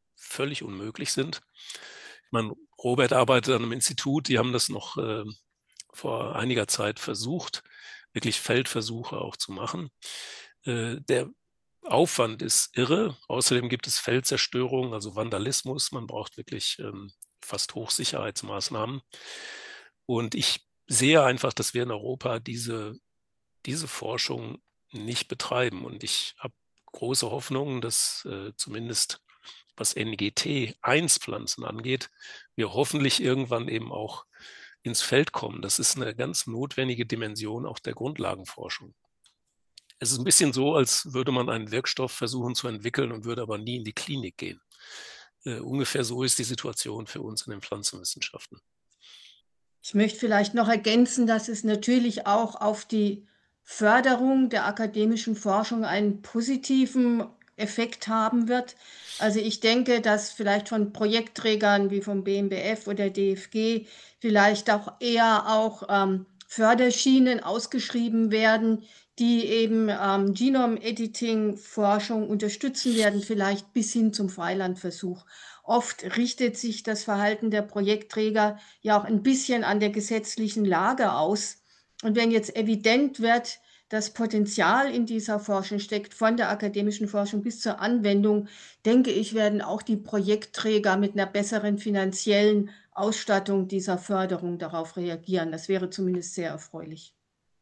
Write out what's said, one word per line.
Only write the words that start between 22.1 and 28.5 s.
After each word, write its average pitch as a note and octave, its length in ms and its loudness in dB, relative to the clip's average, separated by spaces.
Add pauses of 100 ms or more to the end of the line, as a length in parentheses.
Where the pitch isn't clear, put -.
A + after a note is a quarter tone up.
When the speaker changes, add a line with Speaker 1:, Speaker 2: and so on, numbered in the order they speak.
Speaker 1:
diese, A#2 580 -8 (680)
diese D#3 200 -6
Forschung - 720 -6 (320)
nicht A#2 380 -6
betreiben. B2 560 -4
Und - 180 -12
ich - 360 -4
habe - 160 -12 (320)
große A#2+ 440 -4
Hoffnungen, C3+ 500 -4
dass, - 480 -4
äh, G2+ 280 -10